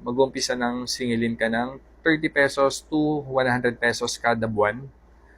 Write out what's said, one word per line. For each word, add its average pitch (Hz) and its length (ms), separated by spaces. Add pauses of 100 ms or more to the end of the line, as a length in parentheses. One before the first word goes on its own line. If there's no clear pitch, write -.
mag-uumpisa 127 560
ng 123 320
singilin 117 480
ka 113 80
ng 120 320 (240)
thirty 160 320
pesos 139 560
to 151 400
one 131 160
hundred 123 320
pesos 117 400
kada 117 320
buwan 107 400 (480)